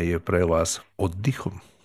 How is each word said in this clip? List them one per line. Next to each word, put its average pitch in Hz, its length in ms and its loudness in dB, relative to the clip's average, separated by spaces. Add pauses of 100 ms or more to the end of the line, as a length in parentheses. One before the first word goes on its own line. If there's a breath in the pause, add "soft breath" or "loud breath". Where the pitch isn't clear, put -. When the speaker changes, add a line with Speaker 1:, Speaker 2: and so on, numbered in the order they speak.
Speaker 1:
je 85 140 0
pre 90 240 2
vás 82 400 0 (160)
oddychom? 95 560 -2
Speaker 2:
E, 90 60 -16 (220 loud breath)